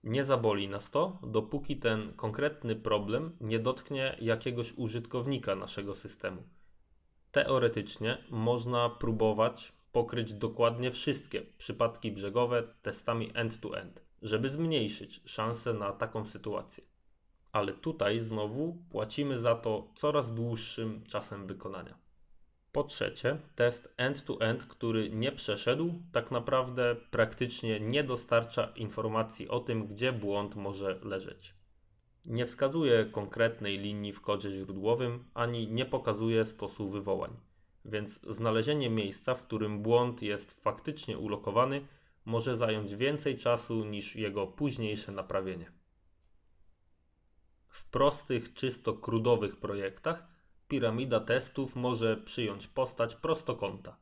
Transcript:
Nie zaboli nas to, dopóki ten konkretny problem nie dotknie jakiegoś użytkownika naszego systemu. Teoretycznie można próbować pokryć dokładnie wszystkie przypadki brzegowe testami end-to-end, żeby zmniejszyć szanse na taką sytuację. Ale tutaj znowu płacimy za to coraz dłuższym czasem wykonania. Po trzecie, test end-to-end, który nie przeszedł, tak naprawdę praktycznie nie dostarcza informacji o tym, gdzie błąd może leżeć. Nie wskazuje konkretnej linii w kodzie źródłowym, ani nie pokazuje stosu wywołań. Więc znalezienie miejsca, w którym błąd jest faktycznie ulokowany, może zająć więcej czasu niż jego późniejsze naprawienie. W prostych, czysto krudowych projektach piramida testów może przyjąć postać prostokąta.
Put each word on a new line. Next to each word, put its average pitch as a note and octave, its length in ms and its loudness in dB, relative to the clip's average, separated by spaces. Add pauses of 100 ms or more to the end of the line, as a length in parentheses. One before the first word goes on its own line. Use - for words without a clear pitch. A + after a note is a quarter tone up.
Nie B2 200 0
zaboli A2+ 440 4
nas G2 240 -6
to, F3+ 320 2
dopóki A2+ 560 0
ten A2 340 0
konkretny A#2+ 640 -2
problem A2 680 0
nie A2+ 180 0
dotknie C3 640 -2
jakiegoś A2+ 520 -2
użytkownika A#2+ 840 -2
naszego G2+ 400 -6
systemu. F#2 480 -8 (880)
Teoretycznie A#2+ 1000 2
można A#2+ 600 2
próbować A2 840 2 (180)
pokryć A#2 420 0
dokładnie A#2 580 2
wszystkie - 500 -2
przypadki - 720 -2
brzegowe A#2 520 0 (180)
testami A2+ 520 -2
end-to-end, A2+ 720 -6 (160)
żeby A2 280 2
zmniejszyć C#3+ 760 -2
szanse A2+ 480 -2
na G2+ 180 -2
taką A2 340 -4
sytuację. - 580 -8 (680)
Ale G2+ 220 0
tutaj A2 460 0
znowu A2 580 -2 (120)
płacimy B2 500 0
za A#2 160 6
to A2+ 380 -2
coraz C#3+ 400 2
dłuższym A2+ 760 -4
czasem G2+ 400 -6
wykonania. F#2+ 600 -10 (640)
Po C#3+ 120 2
trzecie, C3+ 560 0 (160)
test A#2+ 420 2
end-to-end, B2 680 0
który A2+ 460 0
nie A2+ 220 0
przeszedł, C#3 640 0 (180)
tak A#2+ 200 0
naprawdę B2 640 2 (160)
praktycznie A2 680 0
nie B2 240 2
dostarcza A#2 720 2
informacji A2 720 -2
o A#2+ 100 0
tym, A2 280 -2
gdzie A#2 260 0
błąd G2+ 420 0
może G2 480 -2
leżeć. F#2+ 500 -8 (720)
Nie A#2 200 -2
wskazuje C3+ 600 4
konkretnej G#2+ 720 0
linii G#2 360 -4
w - 80 -14
kodzie G2+ 300 0
źródłowym, G#2+ 840 -2
ani A#2 340 0
nie A2+ 180 0
pokazuje A2+ 600 2
stosu G#2 420 -6
wywołań. G2 500 -2 (480)
Więc G#2 420 -4
znalezienie A2+ 600 2
miejsca, A2 460 0
w - 60 -10
którym G#2+ 400 -2
błąd A#2+ 400 4
jest G#2 300 -4 (100)
faktycznie - 560 -4
ulokowany, A#2 720 0 (380)
może A2+ 300 0
zająć G#2+ 400 0
więcej C#3 420 0
czasu A#2 480 0
niż G#2 300 -6
jego G2+ 320 -2
późniejsze A2 640 -2
naprawienie. F#2+ 600 -4 (2000)
W - 220 -16
prostych, C3+ 640 2
czysto B2 400 -2
krudowych A2+ 640 2
projektach G2+ 800 -4 (320)
piramida A#2+ 520 2
testów C3 560 0
może A2+ 420 2
przyjąć G#2+ 500 -4
postać - 480 0
prostokąta. G#2 880 -4